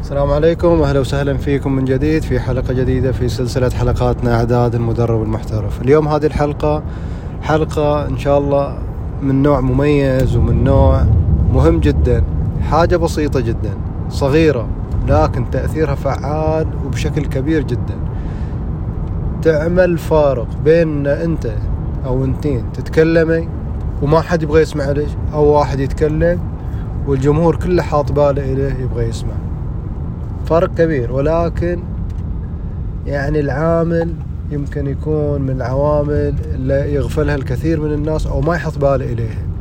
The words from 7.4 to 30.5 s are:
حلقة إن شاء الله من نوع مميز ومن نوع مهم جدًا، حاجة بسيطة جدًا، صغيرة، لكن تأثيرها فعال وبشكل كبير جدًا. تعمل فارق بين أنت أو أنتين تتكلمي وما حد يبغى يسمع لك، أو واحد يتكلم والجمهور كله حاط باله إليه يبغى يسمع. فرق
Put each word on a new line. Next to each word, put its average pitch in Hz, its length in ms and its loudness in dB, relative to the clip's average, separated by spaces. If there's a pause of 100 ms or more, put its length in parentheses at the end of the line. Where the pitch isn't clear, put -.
حلقة 151 640 0
إن 135 120 -4
شاء 139 200 2
الله 139 400 0 (440)
من 135 200 2
نوع 143 180 4
مميز 131 760 2
ومن - 280 2
نوع 135 400 6 (480)
مهم 156 280 4
جدًا، 123 420 2 (480)
حاجة 170 260 4
بسيطة 151 440 0
جدًا، 113 300 -2 (380)
صغيرة، 139 600 2 (400)
لكن 139 420 2
تأثيرها 147 440 -2
فعال 156 720 -2 (200)
وبشكل 143 400 -2
كبير 143 360 0
جدًا. 117 320 -4 (1500)
تعمل 170 560 2
فارق 139 500 2 (160)
بين 156 420 4
أنت 151 460 -2 (540)
أو 131 180 0
أنتين 131 480 -2
تتكلمي 165 760 2 (540)
وما 151 180 4
حد 160 220 0
يبغى 156 200 4
يسمع - 280 -2
لك، 147 180 0 (260)
أو 151 100 2
واحد 147 360 4
يتكلم 156 600 0 (680)
والجمهور 147 500 2
كله 175 260 0
حاط 147 300 0
باله 139 400 2
إليه 135 220 0
يبغى 120 300 -2
يسمع. - 280 -4 (1120)
فرق 170 300 2